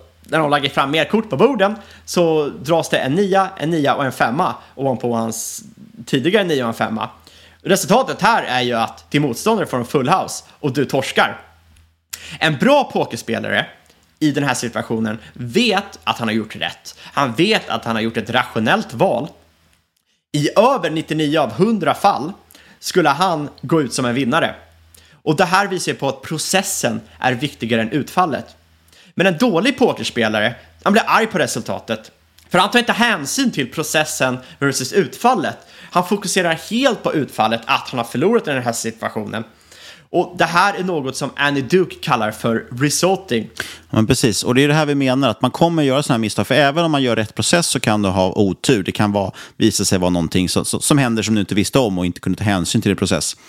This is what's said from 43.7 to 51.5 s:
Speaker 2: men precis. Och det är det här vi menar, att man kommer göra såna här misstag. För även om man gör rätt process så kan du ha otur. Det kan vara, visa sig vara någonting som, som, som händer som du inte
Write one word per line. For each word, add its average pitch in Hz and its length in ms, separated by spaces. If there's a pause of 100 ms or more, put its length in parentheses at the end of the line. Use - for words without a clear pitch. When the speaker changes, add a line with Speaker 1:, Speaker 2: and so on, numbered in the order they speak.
Speaker 2:
men 110 100
precis. 123 360
Och 117 120
det 139 100
är 147 40
det 147 60
här 156 120
vi 147 80
menar, 135 340
att - 140
man 127 80
kommer 170 320
göra 139 200
såna 143 120
här 113 60
misstag. 107 260
För 131 80
även 147 300
om 165 60
man 139 120
gör 117 140
rätt 110 180
process 170 320
så 135 140
kan 107 220
du 98 60
ha 92 240
otur. 101 500
Det 92 100
kan 104 200
vara, 101 180 (260)
visa 104 280
sig 95 140
vara 90 120
någonting 87 380
som, - 160
som, - 160
som 147 180
händer 113 240
som 110 120
du 104 60
inte 95 140